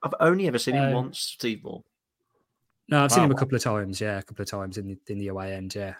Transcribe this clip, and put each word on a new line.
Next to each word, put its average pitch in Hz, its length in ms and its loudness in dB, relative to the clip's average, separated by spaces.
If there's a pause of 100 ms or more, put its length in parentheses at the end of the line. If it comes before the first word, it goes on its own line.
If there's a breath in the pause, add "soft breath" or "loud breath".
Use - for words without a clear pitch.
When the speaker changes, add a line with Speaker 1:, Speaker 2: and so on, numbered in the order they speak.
Speaker 1:
I've 151 160 -4
only 180 280 4
ever 123 120 0
seen 131 160 0
him 139 140 4
Speaker 2:
Um, 131 40 2
Speaker 1:
once, 127 260 -2
Steve - 440 -6
Bull. - 200 -12 (1040)
Speaker 2:
No, 147 160 4
I've 139 80 4
seen 123 120 8
him 143 80 6
a - 20 4
Speaker 3:
Wow. 131 60 0
Speaker 2:
couple 131 160 0
of 113 80 0
times. 101 360 -2
Yeah, 104 200 -2
a - 20 -6
couple 104 220 -12
of - 60 -8
times 98 280 -8
in 98 120 -8
the, 95 80 -10 (100)
in 101 100 -8
the 98 120 -6
away 95 260 -6
end. 95 180 -10
Yeah. 98 260 -8